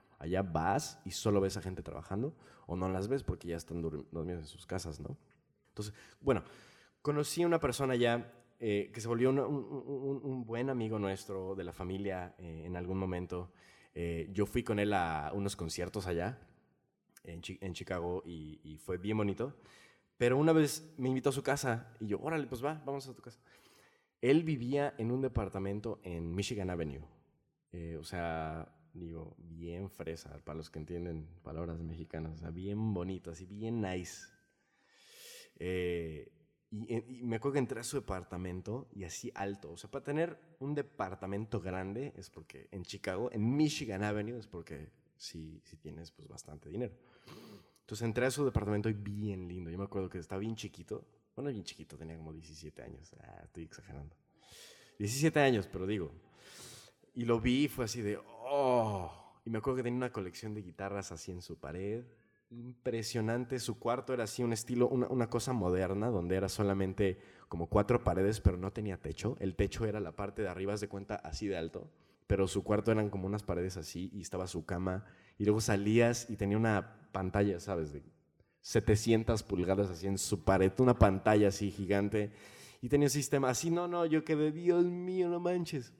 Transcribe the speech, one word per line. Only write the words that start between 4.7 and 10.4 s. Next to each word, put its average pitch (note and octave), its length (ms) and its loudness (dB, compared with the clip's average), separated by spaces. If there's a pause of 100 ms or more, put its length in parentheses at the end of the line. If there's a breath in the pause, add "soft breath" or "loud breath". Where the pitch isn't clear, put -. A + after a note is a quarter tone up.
¿no? D2+ 200 -10 (500)
Entonces, G#2 240 -8 (300 loud breath)
bueno, B2 200 4 (600 loud breath)
conocí D3 400 0
a E3+ 40 6
una E3+ 140 4
persona C3 360 2
ya, A#2+ 360 4 (260)
eh, G#2 360 2
que A2+ 80 -8
se A2+ 60 -4
volvió A#2 200 4
un, C3+ 120 6
un, C3+ 260 0
un, C3+ 580 -4
un C3 220 -4